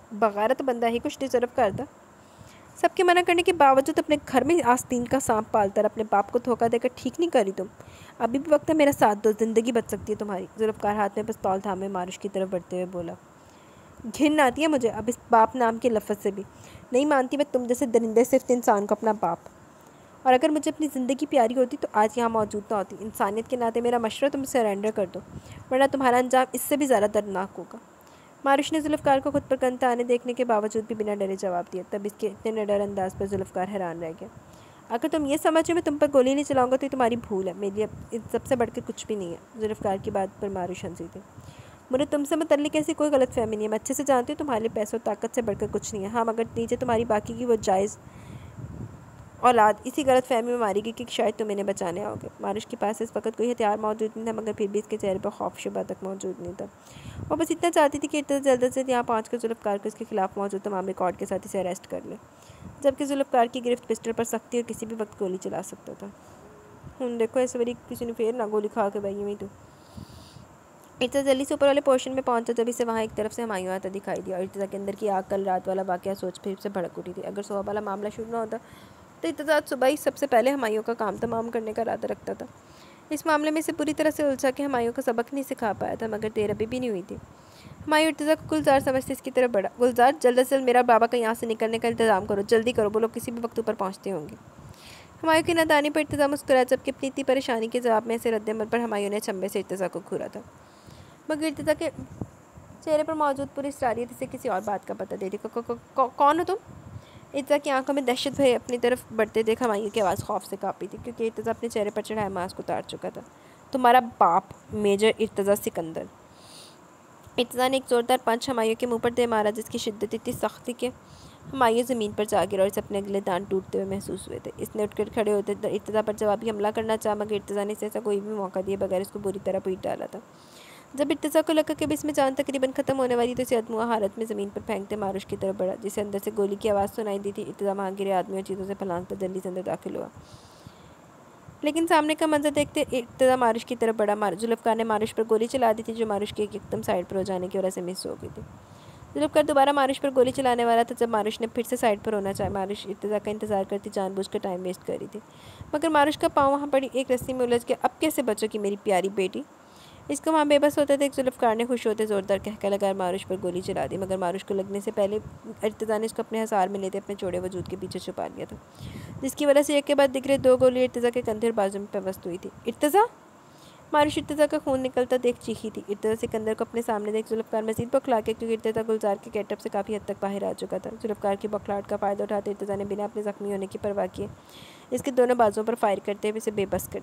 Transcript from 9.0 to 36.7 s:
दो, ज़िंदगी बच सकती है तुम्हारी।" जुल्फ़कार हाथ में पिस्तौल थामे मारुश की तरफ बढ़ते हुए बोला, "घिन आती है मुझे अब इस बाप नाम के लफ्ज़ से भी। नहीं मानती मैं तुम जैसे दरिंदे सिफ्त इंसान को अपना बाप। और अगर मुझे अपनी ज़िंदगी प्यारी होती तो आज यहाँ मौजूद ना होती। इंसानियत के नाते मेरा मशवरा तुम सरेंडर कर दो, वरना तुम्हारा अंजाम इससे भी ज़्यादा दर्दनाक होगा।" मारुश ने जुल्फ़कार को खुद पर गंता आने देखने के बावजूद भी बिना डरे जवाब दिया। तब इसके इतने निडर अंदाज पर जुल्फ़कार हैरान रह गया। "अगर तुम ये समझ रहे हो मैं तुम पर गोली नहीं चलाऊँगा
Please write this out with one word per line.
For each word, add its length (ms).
दो, 160
ज़िंदगी 380
बच 200
सकती 200
है 60
तुम्हारी।" 300
जुल्फ़कार 360
हाथ 220
में 80
पिस्तौल 360
थामे 280
मारुश 280
की 120
तरफ 220
बढ़ते 240
हुए 160
बोला, 240
"घिन 320
आती 220
है 80
मुझे 200
अब 200
इस 80
बाप 240
नाम 240
के 100
लफ्ज़ 300
से 120
भी। 120
नहीं 200
मानती 320
मैं 140
तुम 160
जैसे 200
दरिंदे 380
सिफ्त 260
इंसान 340
को 100
अपना 200
बाप। 240
और 80
अगर 180
मुझे 200
अपनी 160
ज़िंदगी 380
प्यारी 280
होती 240
तो 180
आज 220
यहाँ 120
मौजूद 420
ना 60
होती। 200
इंसानियत 500
के 100
नाते 240
मेरा 180
मशवरा 300
तुम 160
सरेंडर 460
कर 160
दो, 140
वरना 160
तुम्हारा 300
अंजाम 280
इससे 220
भी 100
ज़्यादा 220
दर्दनाक 480
होगा।" 220
मारुश 300
ने 80
जुल्फ़कार 380
को 120
खुद 120
पर 140
गंता 340
आने 120
देखने 300
के 120
बावजूद 400
भी 100
बिना 200
डरे 220
जवाब 340
दिया। 200
तब 140
इसके 220
इतने 240
निडर 300
अंदाज 380
पर 80
जुल्फ़कार 420
हैरान 320
रह 100
गया। 180
"अगर 200
तुम 160
ये 140
समझ 240
रहे 100
हो 20
मैं 80
तुम 140
पर 140
गोली 240
नहीं 100
चलाऊँगा 320